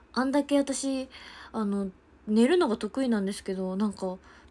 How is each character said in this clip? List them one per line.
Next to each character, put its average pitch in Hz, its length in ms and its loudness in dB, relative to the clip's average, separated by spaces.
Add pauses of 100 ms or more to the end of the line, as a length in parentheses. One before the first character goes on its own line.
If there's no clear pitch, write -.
(120)
あ 262 140 0
ん 269 60 -2
だ 277 120 4
け 285 140 2
私、 269 500 -2 (460)
あ 220 100 -2
の、 202 260 -2 (380)
寝 214 180 6
る 330 120 6
の 349 100 4
が 311 80 0
得 269 280 -4
意 254 60 0
な 220 120 2
ん 196 40 -2
で 190 60 -2
す 202 120 -8
け 196 120 -4
ど、 185 220 -4
な 214 100 0
ん 202 60 -4
か、 185 240 -6 (340)